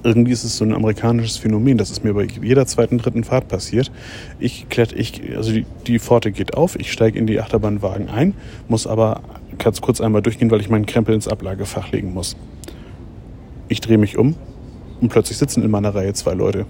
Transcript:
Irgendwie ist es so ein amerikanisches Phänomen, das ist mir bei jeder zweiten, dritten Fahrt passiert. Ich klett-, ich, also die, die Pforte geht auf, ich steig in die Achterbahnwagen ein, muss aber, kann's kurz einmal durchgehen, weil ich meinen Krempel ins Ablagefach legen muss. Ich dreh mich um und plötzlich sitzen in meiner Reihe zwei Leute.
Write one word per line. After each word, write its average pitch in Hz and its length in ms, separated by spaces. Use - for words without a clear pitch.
Irgendwie 117 280
ist 117 120
es 110 140
so 113 80
ein 110 80
amerikanisches 113 640
Phänomen, 113 400
das 101 140
ist - 120
mir 104 120
bei 101 80
jeder 120 420
zweiten, 123 320
dritten 117 260
Fahrt - 260
passiert. 104 420
Ich - 280
klett-, 117 260
ich, - 280
also 110 140
die, 110 120
die 117 140
Pforte 117 320
geht 95 240
auf, 165 200
ich - 160
steig 110 240
in 117 120
die 107 120
Achterbahnwagen 101 680
ein, 160 240
muss 113 200
aber, 110 340
kann's 110 200
kurz - 220
einmal 107 220
durchgehen, 117 260
weil 110 100
ich 101 100
meinen 107 180
Krempel 113 260
ins 107 140
Ablagefach 98 640
legen 98 240
muss. 90 200
Ich - 120
dreh 113 180
mich 107 200
um 147 160
und 117 80
plötzlich - 280
sitzen 139 240
in 107 80
meiner 104 240
Reihe 101 200
zwei - 200
Leute. 98 360